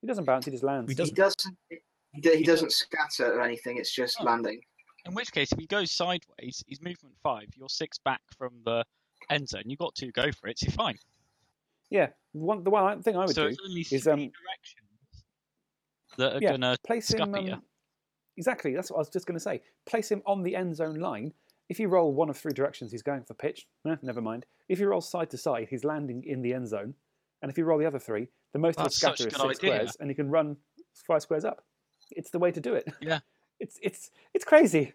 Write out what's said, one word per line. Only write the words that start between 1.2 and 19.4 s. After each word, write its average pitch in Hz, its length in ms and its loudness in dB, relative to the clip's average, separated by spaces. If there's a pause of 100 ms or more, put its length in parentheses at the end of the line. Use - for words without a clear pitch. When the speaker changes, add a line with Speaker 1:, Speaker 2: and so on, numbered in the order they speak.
Speaker 3:
he - 520 -20
do-, 165 100 8
he 160 80 8
Speaker 4:
He 160 40 4
Speaker 3:
doesn't 160 260 6
Speaker 4:
doesn't. - 20 0
Speaker 3:
scatter 135 640 0
or 117 100 2
anything, 120 340 -4
it's 113 160 -6
just 123 260 -2
Speaker 4:
Oh. - 40 -4
Speaker 3:
landing. 117 360 0 (460)
Speaker 4:
In 180 80 -10
which 226 180 -4
case, 143 200 0
if - 80 0
he 160 80 -12
goes 196 240 0
sideways, 170 760 -4
he's 139 140 -14
movement 170 420 -14
five, 110 320 -2
you're 135 140 -18
six - 300 -6
back 131 220 -2 (160)
from 127 140 -8 (140)
the 113 180 0 (460)
end 147 180 0
zone, 95 200 -8
you've 139 120 -8
got 170 160 -4
two 127 160 -10
go 135 200 0
for - 180 -10
it, 117 100 -8
so - 60 -2
you're - 100 0
fine. 202 220 -2 (960)
Speaker 1:
Yeah, 180 180 4 (240)
one, 175 300 -2
the 185 60 2
one 202 320 4
thing 214 140 0
I 180 100 0
would 165 80 2
Speaker 4:
So 156 100 2
Speaker 1:
do 151 40 2
Speaker 4:
it's 127 180 -2
only 180 160 -6
Speaker 1:
is, 135 220 0
Speaker 4:
three 156 80 6
Speaker 1:
um, 147 80 6
Speaker 4:
directions - 1040 -12 (920)
that 127 180 2
are 139 60 -2
Speaker 1:
yeah, 185 100 4
Speaker 4:
gonna 127 240 2 (100)
Speaker 1:
place 233 260 -2
him, 226 80 0
Speaker 4:
scupper 202 200 -2
you. 190 140 -6
Speaker 1:
um, - 100 -14 (760)
exactly, 170 380 -2
that's 185 160 -6
what - 60 -2
I - 20 0
was 151 100 -2
just - 160 -6
gonna 170 140 -6
say. - 220 -6 (240)